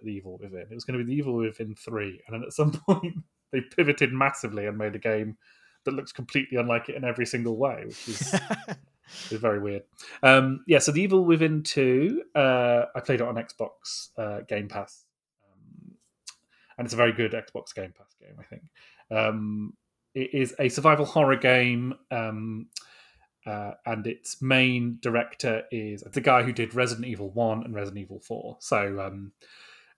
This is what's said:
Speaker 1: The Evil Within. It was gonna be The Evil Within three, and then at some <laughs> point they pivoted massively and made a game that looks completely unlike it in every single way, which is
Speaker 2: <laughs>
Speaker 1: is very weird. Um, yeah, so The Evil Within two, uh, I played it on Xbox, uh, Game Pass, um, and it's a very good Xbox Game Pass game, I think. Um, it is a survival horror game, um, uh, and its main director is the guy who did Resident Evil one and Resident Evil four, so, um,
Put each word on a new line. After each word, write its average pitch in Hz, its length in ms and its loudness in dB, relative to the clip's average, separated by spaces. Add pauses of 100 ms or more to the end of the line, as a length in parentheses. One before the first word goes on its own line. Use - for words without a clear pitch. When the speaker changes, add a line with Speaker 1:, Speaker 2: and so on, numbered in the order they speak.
Speaker 1:
The 110 100 -8
Evil 95 280 -12
Within. 95 300 -14
It 113 40 -16
was 117 100 -12
gonna 127 140 -4
be 123 60 -2
The 123 100 -4
Evil 139 200 0
Within 110 400 -2
three, 104 520 -8
and 113 80 -10
then 117 80 -8
at - 100 -12
some 151 200 4
<laughs> - 160 -8
point 180 280 0 (360)
they 131 80 0
pivoted 147 520 2
massively 123 540 -2
and 104 120 -4
made 107 160 -4
a 104 40 -10
game 107 380 -2 (480)
that 135 80 -2
looks 135 200 -8
completely 131 460 -4
unlike 120 300 0
it 131 80 -10
in 131 80 -6
every 120 220 -2
single 117 300 -2
way, 120 300 -2
which - 220 -14
is 117 260 -4 (460)
Speaker 2:
<laughs> - 500 -20
Speaker 1:
is 107 100 -6
very 107 180 2
weird. 101 240 -4 (400)
Um, 135 440 6
yeah, 151 120 8
so 147 140 4
The 160 100 2
Evil 190 220 4
Within 156 380 4
two, 143 600 2 (120)
uh, 123 600 4
I 120 60 -4
played 123 200 0
it 117 80 0
on 117 80 -4
Xbox, - 720 -8 (100)
uh, 104 300 -6
Game 104 200 -4
Pass, 104 360 -10 (400)
um, - 520 -20 (800)
and 120 100 -6
it's 113 80 -8
a 113 40 0
very 117 140 8
good 110 200 0
Xbox - 420 -10
Game 92 220 -8
Pass - 240 -20
game, 101 180 -20
I - 60 -20
think. - 180 -20 (480)
Um, 107 640 -2 (400)
it 131 200 -4
is 131 240 0
a 135 100 2
survival 147 360 4
horror 139 320 4
game, 127 580 4 (160)
um, 110 580 -6 (800)
uh, 104 260 -6 (140)
and 113 200 -4
its - 360 -8
main 127 580 2
director 117 680 -2
is 107 320 -8
the - 180 -6
guy 127 220 6
who 120 100 -2
did 113 220 -4
Resident 120 320 -2
Evil 101 240 -8
one 113 320 -2
and 117 120 -10
Resident 101 280 -8
Evil 95 160 -16
four, - 400 -12
so, 101 420 -2
um, 98 320 -10 (640)